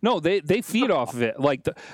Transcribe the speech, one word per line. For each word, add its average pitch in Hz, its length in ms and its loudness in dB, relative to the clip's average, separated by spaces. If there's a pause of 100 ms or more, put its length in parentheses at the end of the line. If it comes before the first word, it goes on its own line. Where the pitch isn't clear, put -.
no, 220 180 2
they, 175 220 0
they 180 220 0
feed 240 280 0
off 135 220 0
of 123 80 -6
it. 113 180 0
Like, 135 260 0
the, - 100 -4 (200)